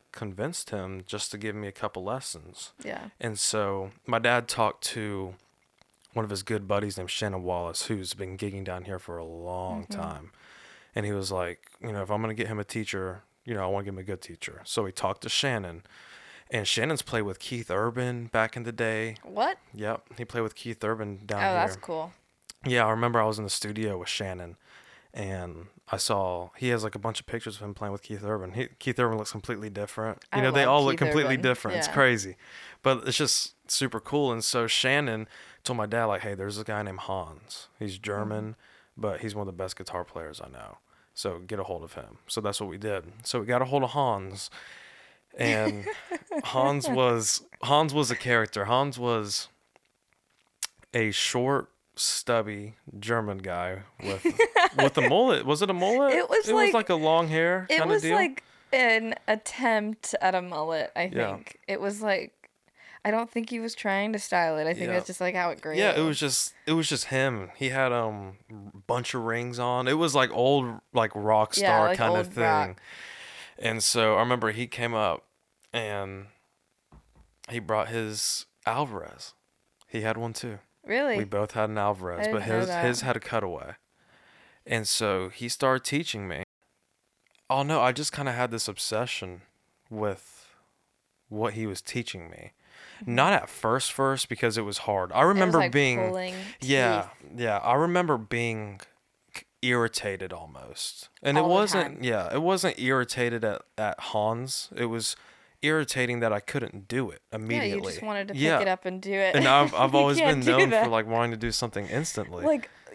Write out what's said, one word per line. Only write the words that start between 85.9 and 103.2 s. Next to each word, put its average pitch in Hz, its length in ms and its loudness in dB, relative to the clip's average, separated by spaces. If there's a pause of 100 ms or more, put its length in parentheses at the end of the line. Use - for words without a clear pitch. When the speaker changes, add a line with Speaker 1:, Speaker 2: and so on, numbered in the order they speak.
Speaker 1:
me. 85 160 -6 (1080)
Oh 135 140 2
no, 147 180 2
I 127 120 6
just 147 180 -4
kinda 139 220 -4
had 120 180 0
this 113 160 -4
obsession 98 720 -4 (480)
with 107 600 -6 (800)
what 107 240 -2
he 110 120 -6
was 98 160 -6
teaching 95 480 -8
me. - 220 -18 (500)
Speaker 2:
Mm-hmm. 123 140 -2
Speaker 1:
Not 156 180 6
at - 160 2
first, 120 420 0
first, 135 380 0
because 113 280 0
it 113 60 0
was 101 160 -4
hard. 95 320 0
I 127 100 4
Speaker 2:
It 156 40 10
was, - 40 8
Speaker 1:
remember 185 300 6
Speaker 2:
like, 139 120 2
Speaker 1:
being, 123 380 4
Speaker 2:
pulling 180 260 -4 (260)
Speaker 1:
yeah, 120 480 4 (120)
Speaker 2:
teeth. 71 180 -20
Speaker 1:
yeah. 110 180 2
I 117 180 4
remember 170 420 4
being 110 640 -2 (560)
c-, - 80 -14 (180)
irritated 104 720 0
almost. 67 760 -12 (120)
And 143 160 4
it 156 40 8
Speaker 2:
All 175 60 4
the 175 60 6
Speaker 1:
wasn't, 185 420 2
Speaker 2:
time. - 80 -8
Speaker 1:
yeah, 107 300 0
it 147 80 2
wasn't 180 380 0
irritated 123 640 0